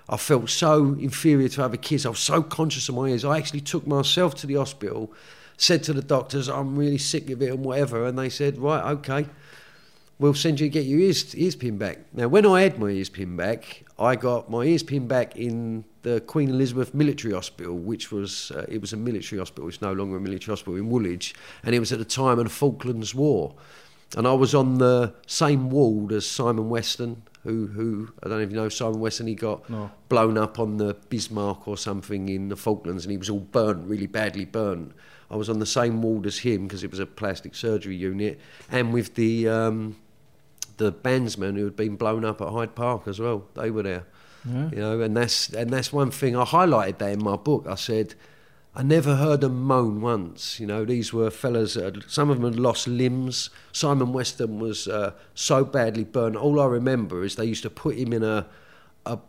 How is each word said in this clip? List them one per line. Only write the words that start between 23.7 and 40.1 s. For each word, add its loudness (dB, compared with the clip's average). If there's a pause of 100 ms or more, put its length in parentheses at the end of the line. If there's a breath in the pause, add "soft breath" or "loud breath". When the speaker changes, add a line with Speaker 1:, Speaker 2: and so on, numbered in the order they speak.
Speaker 1:
And 2
I 6
was 4
on 4
the 6 (140)
same 2
ward 4
as -2
Simon 0
Weston, -4 (220)
who, -2
who, -4 (140)
I -8
don't -2
know 0
if -4
you -8
know 0
Simon -2
Weston, -4
he -4
got -6
Speaker 2:
No. -8 (200)
Speaker 1:
blown 6
up 0
on 0
the 0 (140)
Bismarck -4
or -6
something -6
in -4
the -6
Falklands, -4
and -6
he -4
was -8
all -2
burnt, 0
really -4
badly -4
burnt. -4 (380 soft breath)
I -10
was -4
on -2
the -2
same 0
ward 0
as -4
him 0
'cause -10
it -10
was -10
a -4
plastic -8
surgery -4
unit, -4 (300 loud breath)
and 0
with -2
the, 2
um, 0 (840)